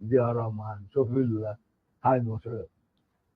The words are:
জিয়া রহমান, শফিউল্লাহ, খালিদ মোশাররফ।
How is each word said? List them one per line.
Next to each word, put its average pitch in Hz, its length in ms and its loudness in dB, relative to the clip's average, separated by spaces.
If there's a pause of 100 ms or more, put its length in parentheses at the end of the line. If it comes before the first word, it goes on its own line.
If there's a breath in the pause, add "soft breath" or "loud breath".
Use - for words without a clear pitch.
জিয়া 120 240 4
রহমান, 107 520 -4
শফিউল্লাহ, 113 720 0 (480)
খালিদ 123 200 4
মোশাররফ। 110 440 -6 (680)